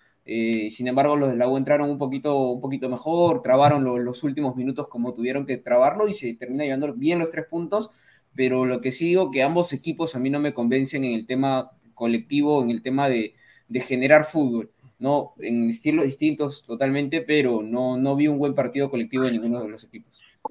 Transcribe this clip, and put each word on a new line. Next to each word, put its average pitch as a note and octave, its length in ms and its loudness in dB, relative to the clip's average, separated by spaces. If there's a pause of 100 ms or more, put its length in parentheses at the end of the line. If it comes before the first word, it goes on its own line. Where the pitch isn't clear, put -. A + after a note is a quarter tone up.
(260)
Eh, A2+ 460 -2
sin B2 160 -6
embargo, C#3 300 2
los C#3 140 2
de B2 40 -2
la B2 140 2
U C3+ 80 0
entraron C#3+ 320 2
un C#3+ 80 -4
poquito, C3+ 540 0
un B2+ 100 -6
poquito C#3 260 -4
mejor, D#3+ 540 0
trabaron C#3 420 4
lo, B2 140 0
los B2 260 -4
últimos C#3 320 -2
minutos C3 320 -4
como A#2 260 -6
tuvieron B2+ 320 -4
que C3+ 120 -4
trabarlo D3 500 2
y G3+ 60 -4
se A#2 220 -6
termina C3+ 280 -6
llevando C#3+ 300 -2
bien F3 260 0
los E3 100 -2
tres - 160 -8
puntos, E4 460 -4 (440)
pero B2+ 300 0
lo B2+ 160 -2
que C3 100 -4
sí D#3+ 160 -2
digo F3 240 2
que C3+ 100 0
ambos E3+ 320 2
equipos D#3+ 420 -6
a B2 40 -6
mí C3 100 -2
no C#3+ 100 0
me D3 140 -2
convencen C3+ 500 0
en A#2+ 120 -2
el A2+ 100 -6
tema C3 460 0 (240)
colectivo, C#3 680 0
en A#2+ 80 0
el A2+ 140 -2
tema C#3 260 2
de, A#2 240 0 (340)
de A#2+ 120 -4
generar C3+ 460 4
fútbol, A#2+ 440 0 (300)
¿no? C#3 400 0
En A#2 300 0
estilos D3+ 360 0
distintos C#3+ 580 -2
totalmente, C#3 580 -2
pero B2+ 420 2
no, B2+ 340 -2
no C3+ 180 2
vi D3 120 4
un D3 100 2
buen C#3 160 0
partido C3+ 380 0
colectivo B2+ 320 -2
de B2+ 80 2
ninguno A#2 320 -2
de G#2+ 60 -8
los A2 160 -16
equipos. - 360 -20 (300)